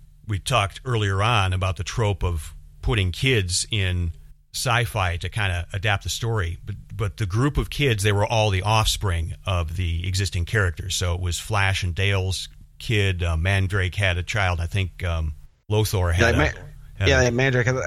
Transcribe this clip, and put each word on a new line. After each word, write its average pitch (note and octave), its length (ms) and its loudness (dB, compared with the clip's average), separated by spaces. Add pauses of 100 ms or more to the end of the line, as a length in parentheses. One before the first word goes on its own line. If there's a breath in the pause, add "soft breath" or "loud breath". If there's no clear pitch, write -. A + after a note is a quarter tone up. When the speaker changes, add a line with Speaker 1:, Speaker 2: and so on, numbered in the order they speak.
(280)
Speaker 1:
We G#2 120 -2
talked G#2+ 460 0
earlier G#2 380 0
on G#2 300 2
about F#2 240 -2
the F#2 60 -6
trope G2+ 400 -2
of E2 300 -2 (280)
putting G2+ 300 2
kids G2+ 600 0
in F2+ 420 0 (400)
sci-fi A2 640 0
to E2 120 -6
kinda G2 440 -2
adapt G2+ 300 0
the F#2 60 -6
story, G#2 560 -2
but, G#2+ 100 -8 (200)
but G2+ 220 -4
the A2 80 -2
group A#2+ 320 0
of A#2+ 120 0
kids, B2 340 2
they G#2+ 80 4
were G2+ 140 2
all G#2+ 240 4
the F#2 140 2
offspring F#2 720 2 (100)
of F2 300 -2
the F2 320 -2
existing F#2+ 380 0
characters. F#2 500 0
So F2+ 180 0
it F2+ 80 -4
was F2 160 -2
Flash G2 460 0
and F2 100 -2
Dale's F#2+ 540 0 (320)
kid, G2 420 0
uh, E2+ 160 0
Mandrake F#2 580 0
had F#2 220 2
a F2+ 60 -2
child, F2+ 360 0
I F2 60 -2
think, F2+ 380 -4
um, E2 300 -2 (340)
Lothar G2+ 440 2
had E2+ 100 4
Speaker 2:
Yeah, A#2 80 6
Speaker 1:
a, A#2+ 80 2
Speaker 2:
Ma-, D3+ 220 0 (380)
Speaker 1:
had F#2+ 120 0
Speaker 2:
yeah, C3+ 140 6
Speaker 1:
a B2 80 4
Speaker 2:
Mandrake B2 360 2
had, B2+ 80 2 (120)